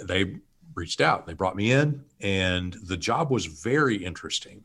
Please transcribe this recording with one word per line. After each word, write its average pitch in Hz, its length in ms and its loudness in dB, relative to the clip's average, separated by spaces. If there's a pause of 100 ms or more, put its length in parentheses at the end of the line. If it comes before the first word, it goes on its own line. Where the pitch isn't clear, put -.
they 92 320 0 (360)
reached - 280 -4
out, 143 260 2
they 85 60 -10
brought 92 240 -2
me 110 160 4
in, 143 320 2 (160)
and 92 520 0 (120)
the 90 100 -4
job 127 340 0
was 110 160 2
very 120 520 2
interesting - 680 -8